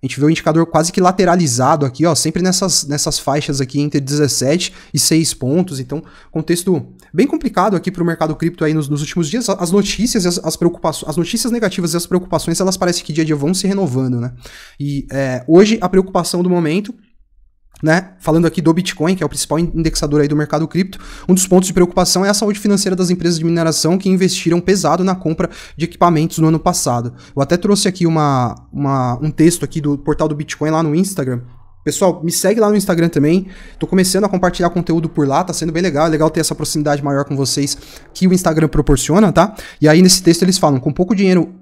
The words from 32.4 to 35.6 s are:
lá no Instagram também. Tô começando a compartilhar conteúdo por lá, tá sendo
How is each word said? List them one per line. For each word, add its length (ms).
lá 80
no 80
Instagram 320
também. 380
Tô 80
começando 380
a 60
compartilhar 400
conteúdo 400
por 180
lá, 160
tá 100
sendo 200